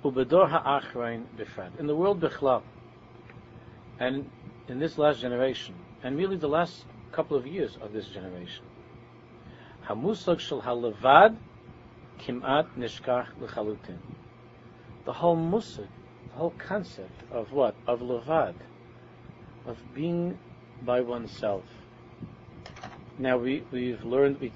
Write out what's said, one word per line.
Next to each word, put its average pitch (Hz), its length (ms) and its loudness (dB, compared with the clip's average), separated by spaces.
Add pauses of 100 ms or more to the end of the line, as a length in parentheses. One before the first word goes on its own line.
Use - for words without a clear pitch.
Ubedor 139 460 6
Ha'achrein 123 760 0 (120)
Befrat. 101 420 -10
In 147 80 -4
the 151 80 2
world 185 240 2
Bechlal, 135 420 2 (1400)
and 139 300 -2 (380)
in 127 120 -8
this 156 180 -2
last 147 240 4
generation, 123 540 -2 (280)
and 131 140 -2
really 190 180 0
the 156 120 -2
last 170 380 0 (260)
couple 156 260 0
of 123 100 -2
years 156 340 -4
of 104 120 -10
this 104 140 -6
generation, 92 580 -12 (1200)
Hamusag 160 520 0
Shel 131 220 -6
Halevad 123 760 8 (840)
Kimat 131 480 0 (100)
Nishkach 123 500 -2 (120)
L'Chalutin. 107 580 -6 (1080)
The 123 80 -4
whole 170 220 4
musag, 165 520 -2 (440)
the - 60 -16
whole 165 200 -2
concept - 640 -8 (100)
of 113 200 -6
what? 127 240 4 (120)
Of 120 120 2
levad, 123 560 0 (1080)
of 120 120 -10 (160)
being 170 440 -2 (440)
by 123 200 2
oneself. 113 600 -4 (1600)
Now 131 180 2
we, 127 340 0
we've 123 320 -4
learned, 135 360 4
we 123 160 -6